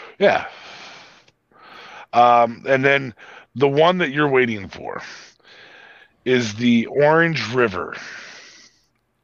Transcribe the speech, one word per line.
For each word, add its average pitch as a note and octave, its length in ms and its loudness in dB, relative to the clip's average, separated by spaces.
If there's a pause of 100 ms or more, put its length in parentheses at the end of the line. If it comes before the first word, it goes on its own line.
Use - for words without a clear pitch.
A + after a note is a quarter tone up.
(180)
Yeah. F3+ 300 2 (1700)
Um, A#2+ 540 4
and C3 160 0
then C#3 300 0 (400)
the B2+ 140 0
one D#3+ 320 2
that D#3 120 -2
you're D3 180 0
waiting A#2 400 0
for - 340 -14 (1200)
is A#2+ 300 0
the A#2 320 2
Orange D3 640 0
River, G#2+ 420 -2 (1300)